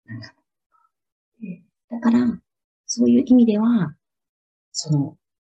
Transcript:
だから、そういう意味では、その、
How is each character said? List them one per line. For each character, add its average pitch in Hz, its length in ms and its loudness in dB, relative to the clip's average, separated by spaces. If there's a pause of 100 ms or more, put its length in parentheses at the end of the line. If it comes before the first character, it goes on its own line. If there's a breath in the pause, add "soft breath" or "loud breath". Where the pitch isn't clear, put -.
(1900)
だ 233 100 -12
か 233 120 0
ら、 233 280 0 (460)
そ 240 200 -2
う 240 40 4
い 240 120 4
う - 40 0
意 - 80 4
味 247 120 6
で 214 120 2
は、 214 380 0 (760)
そ - 200 -8
の、 143 260 -2 (340)